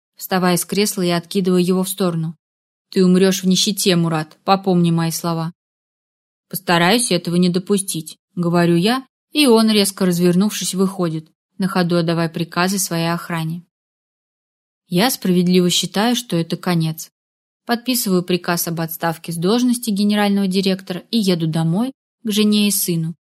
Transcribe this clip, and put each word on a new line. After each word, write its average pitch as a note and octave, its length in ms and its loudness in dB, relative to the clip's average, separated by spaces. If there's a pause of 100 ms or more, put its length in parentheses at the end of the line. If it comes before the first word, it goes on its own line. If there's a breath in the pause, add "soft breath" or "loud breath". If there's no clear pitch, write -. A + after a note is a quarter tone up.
(160)
вставая F3+ 400 0
с - 80 -4
кресла G3+ 380 -2
и F3 60 0
откидывая F3+ 520 0
его F#3 220 0
в F#3 60 -6
сторону. E3+ 480 -4 (560)
"Ты F#3+ 120 2
умрёшь F#3 380 4
в F#3 40 -4
нищете, F#3+ 500 0
Мурат, D#3+ 480 -2
попомни F#3+ 460 2
мои E3 220 0
слова". E3 400 -6 (960)
"Постараюсь F#3 640 2
этого F3 240 -2
не F3+ 120 4
допустить", F#3+ 680 -4 (180)
говорю F3 420 2
я, A#3 300 0 (260)
и D4 140 2
он, A3 240 6
резко G3 360 0
развернувшись, F3+ 680 0
выходит, F3 560 -4 (280)
на F#3+ 100 -2
ходу F3 280 0
отдавая E3+ 320 0
приказы F3 520 -2
своей E3 320 -2
охране. E3+ 520 -6 (1200)
Я F#3+ 220 2
справедливо F3+ 600 2
считаю, G#3+ 460 0
что - 200 -4
это E3 200 -4
конец. D#3+ 540 -4 (540)
Подписываю A#3 600 -2
приказ F3+ 420 -2
об E3 140 -6
отставке E3 500 -6
с E3 60 -8
должности A#3+ 540 0
генерального G3+ 580 0
директора F#3+ 640 -2
и A#3 60 0
еду F3+ 280 0
домой, E3 460 -2 (320)
к G#3+ 80 -4
жене G#3 340 2
и G3+ 60 0
сыну, E3 420 -4 (140)